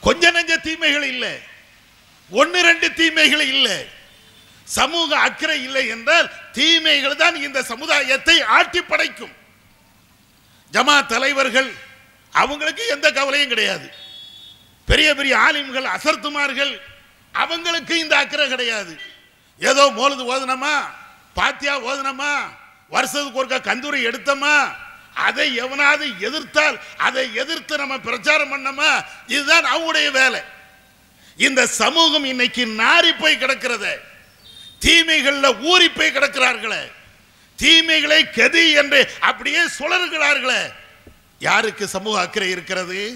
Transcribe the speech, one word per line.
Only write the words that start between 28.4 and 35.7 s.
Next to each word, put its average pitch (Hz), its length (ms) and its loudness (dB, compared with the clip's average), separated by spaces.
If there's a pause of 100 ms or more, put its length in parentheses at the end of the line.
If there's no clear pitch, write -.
பண்ணோமா, 277 380 -2 (420)
இதுதான் 285 400 4
அவங்களுடைய 311 340 0 (140)
வேலை. 233 200 2 (1040)
இந்த 262 140 2 (200)
சமூகம் 294 500 2
இன்னைக்கு 247 320 -2 (180)
நாறி 330 400 4
போய் 302 220 2
கிடக்கிறது, 240 500 -4 (880)
தீமைகள்ல 285 680 4 (200)
ஊறி 359 160 6 (120)